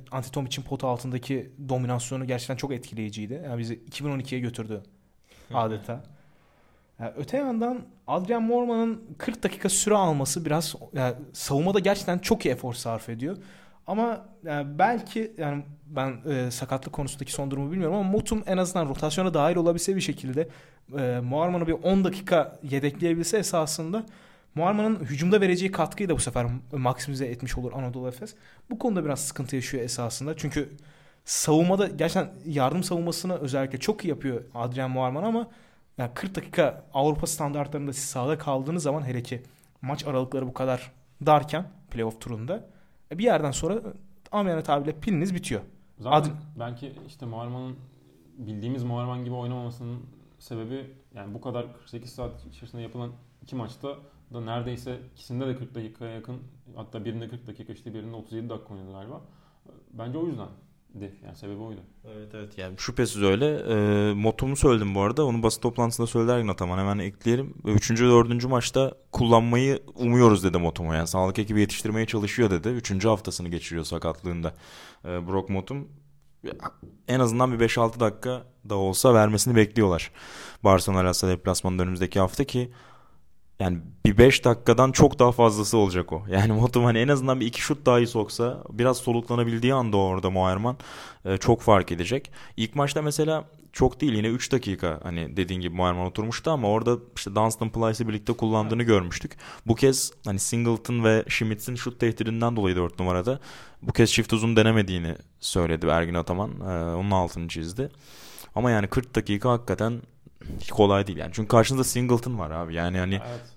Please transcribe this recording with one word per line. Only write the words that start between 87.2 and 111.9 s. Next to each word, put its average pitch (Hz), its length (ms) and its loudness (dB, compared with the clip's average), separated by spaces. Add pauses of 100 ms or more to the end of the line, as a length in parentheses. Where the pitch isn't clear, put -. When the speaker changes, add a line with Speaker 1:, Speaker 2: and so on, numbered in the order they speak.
Speaker 3:
bir 113 60 0
iki 117 140 -4
şut 143 260 -2
dahi 120 200 8
soksa, 117 640 -2
biraz 120 260 2
soluklanabildiği 120 800 0
anda 117 220 2
orada 95 340 2
Moerman, 95 460 2 (480)
e, 95 120 0
çok 113 260 2
fark 95 300 6
edecek. 90 400 -2 (240)
İlk 110 180 -2
maçta 143 280 0
mesela 151 420 0 (280)
çok - 280 2
değil, 147 120 2
yine 107 140 2
üç 117 260 -2
dakika 92 500 -2
hani 82 340 -6
dediğin 92 240 0
gibi 87 160 -4
Moerman 90 300 2
oturmuştu 113 440 -4
ama 127 180 2
orada 113 280 2 (200)
işte 98 180 -8
Dunstan 110 360 0
Plyce'ı 113 380 0
birlikte 107 240 -2
kullandığını 110 500 0
Speaker 2:
Evet. 117 60 2
Speaker 3:
görmüştük. 92 480 2 (300)
Bu 113 80 4
kez 135 380 4 (120)
hani 101 140 -2
Singleton 117 640 0
ve 110 240 6
Schmitz'in 110 460 -2
şut 120 260 -8
tehdidinden 113 560 0
dolayı 95 200 2
dört 87 220 0
numarada 92 420 0 (420)
bu - 100 -2
kez 113 200 6
çift - 200 2
uzun 113 240 2
denemediğini 95 600 4 (240)
söyledi 82 460 0
Ergin 82 280 4
Ataman. 90 360 -2 (100)
E, 85 340 -4
onun 95 160 -2
altını 87 380 0
çizdi. 87 420 -6 (640)
Ama 120 160 2
yani 104 160 2
kırk 123 280 -2
dakika 107 360 0
hakikaten 117 500 -2 (600)
hiç - 100 -6
kolay 98 360 6
değil 90 120 -6
yani. 80 140 -6
Çünkü 104 160 -4
karşınızda 123 360 6
Singleton 123 540 0